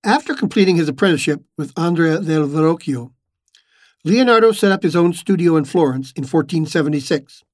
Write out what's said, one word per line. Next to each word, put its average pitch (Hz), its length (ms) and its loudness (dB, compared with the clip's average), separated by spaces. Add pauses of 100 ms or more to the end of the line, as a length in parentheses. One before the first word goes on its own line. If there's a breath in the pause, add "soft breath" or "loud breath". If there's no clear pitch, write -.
After 277 300 0
completing 190 440 2
his 151 120 0
apprenticeship 147 540 0 (120)
with 143 220 -10
Andrea 165 420 0
del 156 280 -2
Verrocchio, 151 640 -2 (920 soft breath)
Leonardo 226 500 4
set 202 180 0
up 190 100 -2
his 160 140 -2
own 175 180 2
studio 170 420 0
in 147 100 2
Florence 135 480 -2
in 143 100 -8
fourteen 160 420 -2
seventy-six. 151 800 -4 (100)